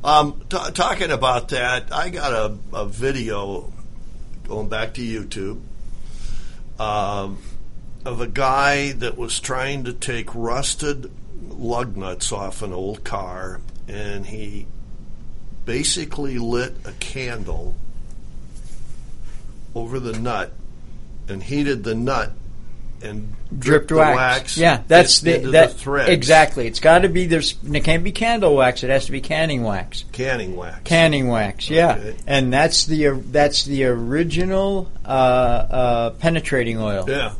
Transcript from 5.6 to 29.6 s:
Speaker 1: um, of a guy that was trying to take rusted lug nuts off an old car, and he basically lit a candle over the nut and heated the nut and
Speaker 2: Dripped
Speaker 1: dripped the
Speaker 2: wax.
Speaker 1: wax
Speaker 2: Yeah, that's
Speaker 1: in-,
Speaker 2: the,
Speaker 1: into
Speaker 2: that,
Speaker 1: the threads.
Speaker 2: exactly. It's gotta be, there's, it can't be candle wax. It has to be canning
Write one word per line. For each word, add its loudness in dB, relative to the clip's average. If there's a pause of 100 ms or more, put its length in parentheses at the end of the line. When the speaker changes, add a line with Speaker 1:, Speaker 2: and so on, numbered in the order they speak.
Speaker 1:
um, -2 (640)
of -4
a 0
guy 2
that -2
was -4
trying -4
to -4
take -4
rusted -2 (400)
lug -2
nuts -4
off -6
an -6
old -6
car, -6 (280)
and -4
he -4 (1000)
basically -2
lit -2 (120)
a -10
candle -4 (2000)
over -4
the -4
nut -4 (800)
and -6
heated -2
the -2
nut -2 (680)
and -6 (240)
Speaker 2:
Dripped 4
Speaker 1:
dripped -10
the 2
Speaker 2:
wax. 6
Speaker 1:
wax 0
Speaker 2:
Yeah, 4
that's 8
Speaker 1:
in-, 0
Speaker 2:
the, 4
Speaker 1:
into 0
Speaker 2:
that, 10
Speaker 1:
the -10
threads. 0
Speaker 2:
exactly. 6
It's -4
gotta 8
be, 2
there's, 2
it 0
can't 6
be 2
candle 4
wax. 4
It -2
has 4
to 0
be -2
canning 0